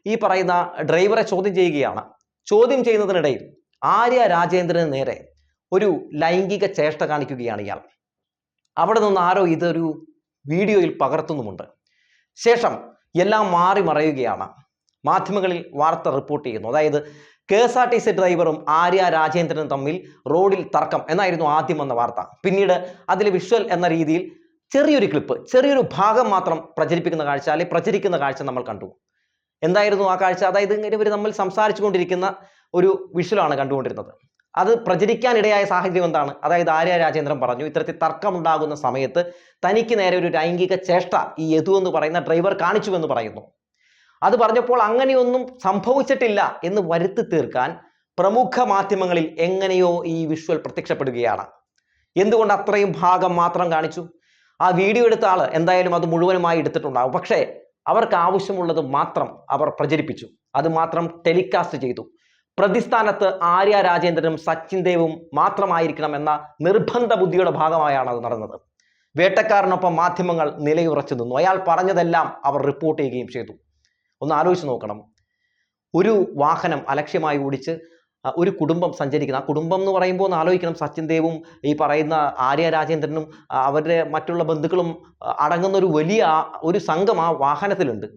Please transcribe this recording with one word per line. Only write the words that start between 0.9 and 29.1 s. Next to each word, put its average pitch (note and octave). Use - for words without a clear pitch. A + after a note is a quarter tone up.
ചോദ്യം F#3+
ചെയ്യുകയാണ്. C#3+
ചോദ്യം A#3+
ചെയ്യുന്നതിനിടയിൽ F#3
ആര്യ A#3
രാജേന്ദ്രന് E3+
നേരെ C3+
ഒരു F#3+
ലൈംഗിക F3+
ചേഷ്ട D#3
കാണിക്കുകയാണ് B2+
ഇയാൾ. G2
അവിടെ G3
നിന്ന് G3+
ആരോ F#3
ഇതൊരു E3
വീഡിയോയിൽ F3+
പകർത്തുന്നുമുണ്ട്. C#3
ശേഷം -
എല്ലാം G#3
മാറി F3+
മറയുകയാണ്. C#3
മാധ്യമങ്ങളിൽ F#3
വാർത്ത D#3+
റിപ്പോർട്ട് C#3
ചെയ്യുന്നു. A2
അതായത് D3
കെ G3
എസ് A#3+
ആർ B3
ടി A#3
സി A3
ഡ്രൈവറും E3
ആര്യ F3
രാജേന്ദ്രനും D#3
തമ്മിൽ C#3+
റോഡിൽ F#3
തർക്കം D3+
എന്നായിരുന്നു F3
ആദ്യം D#3
വന്ന C#3
വാർത്ത. A#2
പിന്നീട് F#3+
അതിലെ G3
വിഷ്വൽ G3+
എന്ന F3
രീതിയിൽ E3
ചെറിയൊരു C#4+
ക്ലിപ്പ്, D3
ചെറിയൊരു C4
ഭാഗം A3
മാത്രം F3+
പ്രചരിപ്പിക്കുന്ന E3
കാഴ്ച, C#3+
അല്ലെങ്കിൽ E3+
പ്രചരിക്കുന്ന F3+
കാഴ്ച C#3
നമ്മൾ B2+
കണ്ടു. F#2+